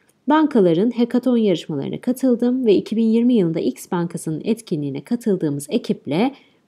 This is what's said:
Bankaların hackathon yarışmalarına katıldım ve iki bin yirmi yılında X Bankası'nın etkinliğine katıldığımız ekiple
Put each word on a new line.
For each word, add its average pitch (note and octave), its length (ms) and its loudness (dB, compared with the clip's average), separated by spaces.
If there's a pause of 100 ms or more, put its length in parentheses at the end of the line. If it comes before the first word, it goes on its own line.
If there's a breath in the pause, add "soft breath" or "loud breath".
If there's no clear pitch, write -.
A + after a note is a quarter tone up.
(280 soft breath)
Bankaların A#3 640 4
hackathon A#3+ 460 0
yarışmalarına E3 640 -2
katıldım B3 680 0
ve G3+ 80 6
iki G3 220 -2
bin A3+ 100 2
yirmi A#3 280 2
yılında E3+ 260 2
X - 320 -6
Bankası'nın E3+ 520 -4
etkinliğine D3 600 -4
katıldığımız F3+ 640 -2
ekiple A3+ 640 -2 (340 loud breath)